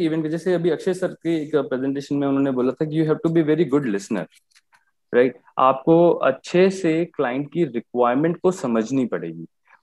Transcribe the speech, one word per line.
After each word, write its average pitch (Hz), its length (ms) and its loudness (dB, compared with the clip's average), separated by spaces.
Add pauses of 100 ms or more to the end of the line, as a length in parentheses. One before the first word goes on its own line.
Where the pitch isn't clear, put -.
इवेंट, 156 220 -2
जैसे 170 260 -2
अभी 170 160 0
अक्षय 160 240 -2
सर 185 140 -4
के 160 360 -4
एक 151 120 -4
प्रेजेंटेशन 135 600 -2
में 143 120 0
उन्होंने 139 240 2
बोला 127 200 0
था 156 140 -4
कि 156 180 -2
you 156 100 0
have 160 180 -2
to 165 60 0
be 156 120 2
very 151 240 2
good 135 220 0
listener, 98 300 -4 (920)
राइट? 123 220 4 (200)
आपको 160 520 4
अच्छे 175 600 2
से 175 360 -2
क्लाइंट 139 480 -6
की 170 100 0
रिक्वायरमेंट 123 720 0
को 185 140 2
समझनी 123 540 -2
पड़ेगी। 82 400 -8 (380)